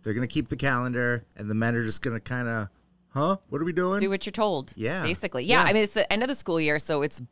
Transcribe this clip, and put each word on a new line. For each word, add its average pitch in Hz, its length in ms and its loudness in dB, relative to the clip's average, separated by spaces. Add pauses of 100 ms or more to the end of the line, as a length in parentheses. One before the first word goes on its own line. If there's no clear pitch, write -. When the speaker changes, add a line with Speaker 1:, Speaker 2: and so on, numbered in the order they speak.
Speaker 1:
They're 107 120 -2
gonna 123 120 0
keep 139 220 -2
the 143 80 -4
calendar, 123 680 0 (120)
and 104 140 -8
the 107 40 0
men 117 220 2
are 117 80 0
just 107 180 -2
gonna 117 180 -2
kinda, 117 500 -4 (400)
"Huh? 160 260 0 (120)
What 147 140 -4
are - 20 0
we 175 80 -2
doing?" 180 280 0
Speaker 2:
Do 196 100 2
what 196 160 -2
you're 202 60 -6
told. 196 440 -2
Speaker 1:
Yeah. 139 260 -2
Speaker 2:
Basically. 156 420 -2
Yeah, 240 180 6
Speaker 1:
Yeah. 185 80 6
Speaker 2:
I - 20 4
mean, 214 120 4
it's 202 100 -4
the 311 180 2
end 214 100 2
of 262 60 0
the 277 60 -2
school 165 260 0
year, 151 180 2
so 147 240 0
it's 147 180 -4 (120)